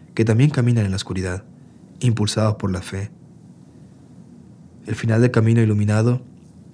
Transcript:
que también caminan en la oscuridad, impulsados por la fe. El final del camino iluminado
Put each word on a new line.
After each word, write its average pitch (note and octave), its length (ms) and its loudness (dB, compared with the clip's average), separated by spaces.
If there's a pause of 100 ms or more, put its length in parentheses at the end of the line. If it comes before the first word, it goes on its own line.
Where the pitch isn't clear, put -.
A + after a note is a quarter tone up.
(140)
que A2 120 0
también A2+ 240 4
caminan A#2+ 340 2
en G2 80 -2
la F#2 60 -4
oscuridad, F#2 480 -8 (560)
impulsados G#2+ 540 0
por G2+ 140 -4
la F2+ 120 -4
fe. G2 300 -10 (1700)
El G#2+ 100 -6
final A2+ 260 0
del B2 100 4
camino A2+ 300 2
iluminado G#2+ 600 0 (520)